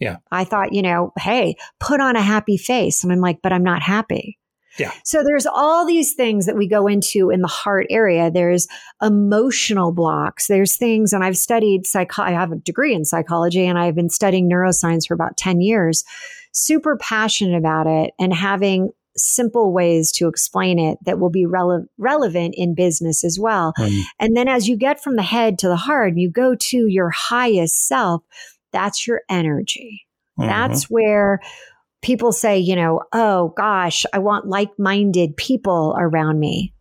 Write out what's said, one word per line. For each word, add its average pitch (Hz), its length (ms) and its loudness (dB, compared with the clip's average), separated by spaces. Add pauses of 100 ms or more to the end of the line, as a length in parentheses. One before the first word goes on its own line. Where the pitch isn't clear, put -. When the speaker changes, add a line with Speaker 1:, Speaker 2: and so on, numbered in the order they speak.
Speaker 1:
Yeah. 98 160 -4 (140)
Speaker 2:
I 180 140 -2
thought, 196 280 -2
you 202 100 0
know, 175 360 0
"Hey, 208 380 0 (240)
put 277 200 0
on 254 160 2
a 214 60 2
happy 208 340 2
face." 233 460 -2
And 180 100 0
I'm 180 80 2
like, 180 220 0
"But 185 100 0
I'm 180 120 2
not 175 180 0
happy." 202 560 -4 (400)
Speaker 1:
Yeah. - 140 -4 (120)
Speaker 2:
So 311 200 0
there's 285 220 0
all 320 400 2
these 330 280 0
things 214 320 0
that 208 100 -2
we 202 120 0
go 202 180 2
into 202 440 2
in 185 100 2
the 180 80 0
heart 196 420 -2
area. 175 400 2
There's 175 380 0 (340)
emotional 208 880 2
blocks. 156 540 -2
There's 196 300 2
things, 220 360 2
and 190 120 0
I've 185 140 0
studied 208 480 2
psycho-, 190 360 -2
I 185 80 0
have 175 220 -2
a 160 40 -6
degree 240 380 -2
in 160 100 -2
psychology, 170 640 0
and 180 120 0
I've 175 180 0
been 175 140 0
studying 185 380 0
neuroscience 175 600 0
for 170 60 -2
about 165 220 -4
ten 180 240 0
years. 185 440 0 (480)
Super 311 440 0
passionate 214 640 0
about 160 300 0
it 160 320 0
and 185 120 2
having 190 580 0 (260)
simple 226 560 0
ways 170 400 2
to 170 160 0
explain 185 500 0
it 160 260 0
that 180 140 -2
will 180 120 2
be 185 140 2
rele-, 175 420 0 (120)
relevant 208 580 -2
in 175 200 -2
business 170 480 0
as 170 160 -2
well. 196 400 0
Speaker 1:
Mm. 104 220 0 (180)
Speaker 2:
And 226 160 2
then 247 100 2
as 247 220 0
you 240 80 2
get 269 260 -2
from 269 140 -2
the 208 60 0
head 220 360 0
to 196 100 -2
the 180 80 2
heart, 226 400 0
you 175 140 0
go 254 240 2
to 240 340 0
your 185 220 2
highest 214 800 0
self, 196 340 0 (500)
that's 196 360 -4
your 233 200 -2
energy. 190 800 -4 (320)
Speaker 1:
Mm-hmm. - 100 0
Speaker 2:
That's 233 360 -2
where 208 560 2 (600)
people 240 320 0
say, 208 260 0
you 185 180 0
know, 165 240 0 (120)
"Oh 190 440 2
gosh, 190 560 0
I 202 80 -2
want 202 260 -2
like-minded 196 880 0
people 180 640 0
around 156 400 0
me." - 420 -2